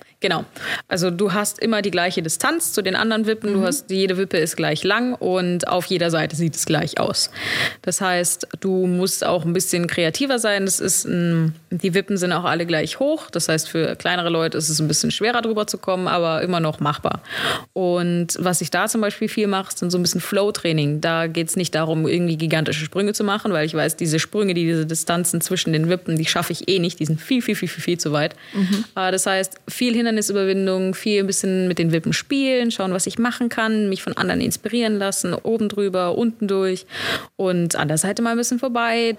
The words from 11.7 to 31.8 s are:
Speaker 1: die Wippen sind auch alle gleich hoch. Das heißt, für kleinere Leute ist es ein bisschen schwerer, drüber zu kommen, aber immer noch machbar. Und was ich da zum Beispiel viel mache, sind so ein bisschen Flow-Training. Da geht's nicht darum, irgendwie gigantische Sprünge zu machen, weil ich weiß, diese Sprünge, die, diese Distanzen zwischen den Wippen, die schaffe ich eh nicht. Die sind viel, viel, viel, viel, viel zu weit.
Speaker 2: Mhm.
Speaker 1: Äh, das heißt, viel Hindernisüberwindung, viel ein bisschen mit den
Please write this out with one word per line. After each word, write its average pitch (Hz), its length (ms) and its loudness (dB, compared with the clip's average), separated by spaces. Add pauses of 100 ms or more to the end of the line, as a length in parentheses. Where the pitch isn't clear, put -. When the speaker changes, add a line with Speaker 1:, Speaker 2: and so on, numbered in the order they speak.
Speaker 1:
die 180 240 0
Wippen 196 240 0
sind 175 140 0
auch 175 120 0
alle 165 220 0
gleich 160 340 0
hoch. 302 300 0
Das - 180 -2
heißt, 160 220 0
für 156 260 0
kleinere 175 320 0
Leute 165 300 0
ist 160 100 -2
es 156 100 0
ein 156 100 2
bisschen 156 220 0
schwerer, 233 300 0
drüber 214 260 0
zu - 120 -6
kommen, 185 280 -2
aber 165 360 2
immer 175 180 0
noch 156 200 0
machbar. - 420 -2 (500)
Und 175 680 0
was 180 220 0
ich 165 100 -4
da 190 180 2
zum 226 120 0
Beispiel 208 300 0
viel 208 160 0
mache, 190 280 -2
sind 180 160 -4
so 180 60 0
ein 180 60 2
bisschen 175 180 0
Flow-Training. 160 800 0
Da 165 280 0
geht's 165 280 -2
nicht 180 180 -2
darum, 160 320 2
irgendwie 170 300 2
gigantische 156 480 0
Sprünge 202 300 -2
zu 220 100 -2
machen, 202 300 0
weil 156 100 2
ich 160 80 -2
weiß, 156 240 0
diese 160 220 0
Sprünge, 202 340 0
die, 170 140 0
diese 165 180 0
Distanzen 170 560 -2
zwischen 170 320 -2
den 156 160 2
Wippen, 175 280 0
die 160 100 0
schaffe 175 260 0
ich - 160 -8
eh 190 100 4
nicht. 175 220 -2
Die 156 60 -2
sind 156 160 0
viel, 254 180 2
viel, 214 160 0
viel, 180 120 -4
viel, - 140 -10
viel 170 160 0
zu 147 140 -2
weit. 151 240 0 (160)
Speaker 2:
Mhm. 202 320 0 (120)
Speaker 1:
Äh, 185 140 2
das 185 140 2
heißt, 190 300 0 (140)
viel 247 260 0
Hindernisüberwindung, 196 960 2
viel 202 280 0
ein 196 80 2
bisschen 185 400 0
mit 175 100 0
den 165 140 2